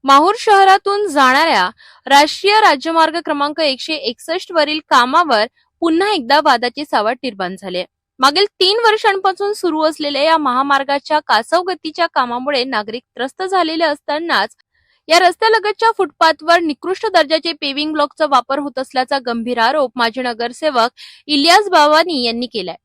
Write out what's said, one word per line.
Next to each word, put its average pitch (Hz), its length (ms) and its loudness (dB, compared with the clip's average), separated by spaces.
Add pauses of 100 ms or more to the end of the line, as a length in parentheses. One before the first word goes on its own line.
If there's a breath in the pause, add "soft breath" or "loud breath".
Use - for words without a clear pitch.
माहूर 285 340 6
शहरातून 403 680 4
जाणाऱ्या 269 600 2 (380 soft breath)
राष्ट्रीय 311 540 2
राजमार्ग 320 640 2
क्रमांक 294 360 -4
एकशे 294 340 -4
एकसष्ट 320 580 -8
वरील 302 360 0
कामावर 262 580 2 (360)
पुन्हा 339 300 0
एकदा 277 320 0
वादाची 254 400 -2
सावट 233 380 -2
निर्माण 190 340 -8
झाली 180 220 -10
आहे. 180 80 -8 (340)
मागील 294 260 2 (140)
तीन 403 200 0
वर्षांपासून 403 720 -2
सुरू 320 300 -4
असलेल्या 294 400 -2
या 320 160 2
महामार्गाच्या 277 800 -2 (100)
कासवगतीच्या 330 880 -2
कामामुळे 254 500 -2
नागरिक 226 380 -6 (140)
त्रस्त 262 260 -8
झालेले 339 420 -2
असतानाच 294 720 -4 (520)
या 320 100 4
रस्त्यालगतच्या 427 800 2
फुटपाथवर 330 640 0
निकृष्ट 339 460 -4
दर्जाचे 320 460 0
पेव्हिंग 294 400 -6
ब्लॉकचा 302 380 -2
वापर 269 280 0
होत 285 200 -8
असल्याचा 269 480 -4
गंभीर 240 340 -4
आरोप 254 360 0
माजी 233 260 -2
नगरसेवक 240 680 -2 (380 loud breath)
इलियास 339 420 2
बावानी 311 540 2
यांनी 233 220 -4
केलाय. 185 380 -10